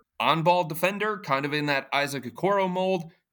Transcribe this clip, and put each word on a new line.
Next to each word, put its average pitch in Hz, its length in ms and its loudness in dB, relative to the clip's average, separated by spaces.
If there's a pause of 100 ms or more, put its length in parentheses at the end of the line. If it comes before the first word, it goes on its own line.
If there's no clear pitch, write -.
(200)
on-ball 160 440 4
defender, 196 600 -2
kind 139 220 0
of 143 80 -4
in 147 140 0
that 139 260 0
Isaac 139 300 -2
Okoro 190 460 0
mold, 185 420 -2 (220)